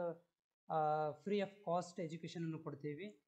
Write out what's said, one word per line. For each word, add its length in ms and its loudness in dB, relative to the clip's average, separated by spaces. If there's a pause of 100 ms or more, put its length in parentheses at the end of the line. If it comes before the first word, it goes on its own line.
(720)
ಆ, 400 4
free 300 0
of 80 2
cost 540 -2
education 420 -4
ಅನ್ನು 140 -2
ಕೊಡ್ತೀವಿ. 680 -6